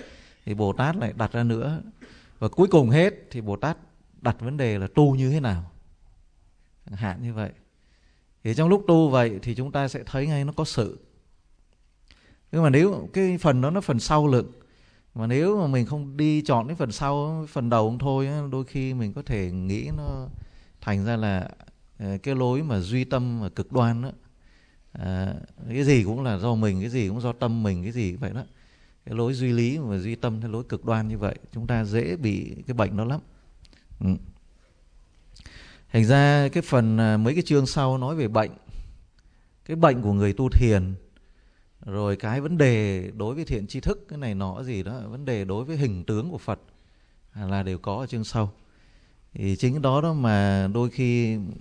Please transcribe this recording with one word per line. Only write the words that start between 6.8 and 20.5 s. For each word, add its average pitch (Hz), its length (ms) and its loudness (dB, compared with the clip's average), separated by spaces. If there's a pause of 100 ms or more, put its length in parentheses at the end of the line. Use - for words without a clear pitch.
chẳng 104 100 -12
hạn 101 260 -4
như 117 100 -6
vậy. 107 180 -6 (960)
Thì 110 100 -2
trong 160 140 4
lúc 202 180 4
tu 160 220 6
vậy 120 340 2
thì 120 120 -4
chúng 131 180 -6
ta 139 160 0
sẽ 123 180 -8
thấy 139 200 -2
ngay 147 180 -2
nó 143 80 -4
có 156 120 -2
sự. 107 340 -4 (1500)
Nhưng 165 100 2
mà 151 80 6
nếu 165 420 4
cái 185 260 0
phần 139 220 4
đó 135 100 2
nó 190 100 0
phần 123 200 0
sau 151 260 2
lực, 123 400 2 (500)
mà 113 100 -4
nếu 165 340 2
mà 165 60 0
mình 127 200 2
không 143 300 -6
đi 151 260 2
chọn 120 240 2
cái 160 100 -6
phần 131 160 -2
sau, 147 560 -2
phần 120 220 -2
đầu 113 180 4
không 120 100 -4
thôi 135 280 0
á, 147 160 -4 (100)
đôi 131 120 -4
khi 131 300 -6
mình 113 180 -4
có 139 100 -10
thể 98 280 -2
nghĩ 95 460 -4
nó 139 320 -6 (520)